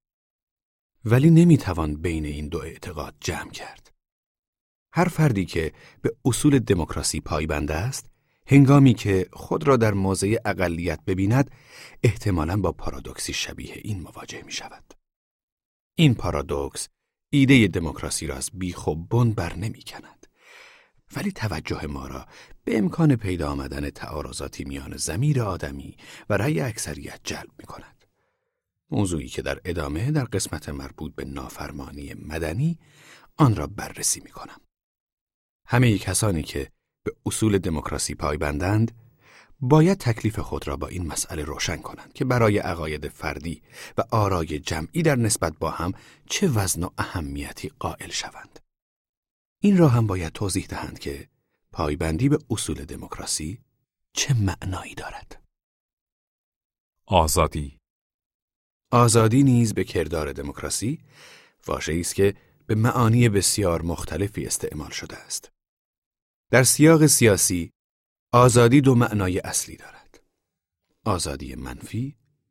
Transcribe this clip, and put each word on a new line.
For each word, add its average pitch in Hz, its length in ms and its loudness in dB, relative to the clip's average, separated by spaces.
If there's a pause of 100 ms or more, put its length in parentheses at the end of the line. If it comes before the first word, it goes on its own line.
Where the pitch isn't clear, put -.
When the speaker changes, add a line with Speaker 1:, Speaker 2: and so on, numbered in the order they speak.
(1040)
Speaker 1:
ولی 127 240 6
نمی‌توان 139 640 6
بین 80 300 -4
این 73 220 -8
دو 80 120 -6
اعتقاد 71 600 -12
جمع - 320 -8
کرد. - 400 -18 (1040)
هر 175 120 2
فردی 143 400 2
که 80 280 -4 (280)
به - 140 -4 (100)
اصول 139 340 4
دموکراسی 82 600 -2
پایبند 76 520 -4
است، 98 340 -4 (420)
هنگامی 139 460 8
که 95 400 0
خود 160 340 -4
را 135 100 6
در 110 160 2
موضع 98 420 0 (100)
اقلیت 87 600 -2
ببیند، 98 460 0 (520)
احتمالاً 90 540 0
با 90 140 0
پارادوکسی - 600 -10
شبیه - 400 -10 (100)
این 101 160 -8
مواجه - 440 -16
می‌شود. - 500 -14 (1000)
این 147 200 6
پارادوکس 73 720 -4 (400)
ایدهٔ 135 380 6
دموکراسی 80 600 -4
را 69 80 -6
از - 180 -8
بیخ 90 340 -8
و 82 80 0
بن 113 360 2
بر 92 240 -4
نمی‌کند، - 720 -12 (880)
ولی 180 160 -4
توجه 82 540 -6
ما 69 220 -8
را 67 200 -14 (360)
به 233 140 -2
امکان 165 380 4
پیدا 90 360 -4
آمدن 69 380 -6
تعارضاتی 69 720 -10
میان 69 340 -12
ضمیر 131 440 0
آدمی 76 560 -8 (320)
و 104 80 2
رأی 156 240 0
اکثریت 76 640 -8
جلب - 360 -10
می‌کند. - 460 -20 (840)
موضوعی 90 380 -2
که - 140 -10
در 69 240 -6
ادامه 85 460 -4
در 147 140 0
قسمت - 440 -6
مربوط 69 460 -12
به 69 100 -10
نافرمانی 69 880 -12
مدنی 82 680 -4 (580)
آن 131 180 4
را 73 120 -6
بررسی - 520 -6
می‌کنم. - 420 -20 (1040)
همهٔ 120 300 4
کسانی 90 460 -2
که - 280 -10 (320)
به - 80 -6 (140)
اصول 104 320 2
دموکراسی 78 580 -4
پایبندند، 80 760 -2 (680)
باید 156 380 6
تکلیف 113 420 -2
خود - 280 -8
را 71 100 -6
با - 100 -6
این 87 200 -8
مسئله 76 360 -8
روشن 76 340 -6
کنند - 360 -16
که - 120 -4
برای 117 320 4
عقاید 80 500 -6
فردی 78 560 -10 (340)
و - 140 0
آرای 90 480 0
جمعی 80 420 -6
در 160 140 2
نسبت 104 440 -2
با 80 100 -4
هم 85 240 -4 (320)
چه - 220 -2
وزن 98 360 -2
و 87 140 -6
اهمیتی 71 800 -8
قائل - 300 -10
شوند. - 500 -12 (1000)
این 202 180 4
را 160 120 8
هم 117 180 2
باید 92 260 -6
توضیح 92 320 -4
دهند - 340 -12
که - 300 -12 (420)
پایبندی 80 580 -2
به 143 100 2 (100)
اصول 71 360 -6
دموکراسی - 760 -10 (540)
چه - 200 -2
معنایی 92 600 -4
دارد. - 480 -16 (1600)
Speaker 2:
آزادی. 78 720 2 (1120)
Speaker 1:
آزادی 117 520 6
نیز 120 300 4
به 92 100 0
کردار 78 480 -4
دموکراسی 73 680 -6 (680)
واژه‌ای 78 320 -2
است - 160 -6
که 98 180 4 (340)
به 107 80 0
معانی 117 540 4
بسیار 92 520 0
مختلفی 82 640 -6
استعمال - 440 -8
شده - 280 -12
است. - 340 -14 (1000)
در 123 140 6
سیاق 151 420 6
سیاسی، 95 640 4 (600)
آزادی 120 500 8
دو 131 140 6
معنای 101 440 2
اصلی - 360 -6
دارد: - 480 -20 (840)
آزادی 71 500 -4
منفی 65 600 -10 (360)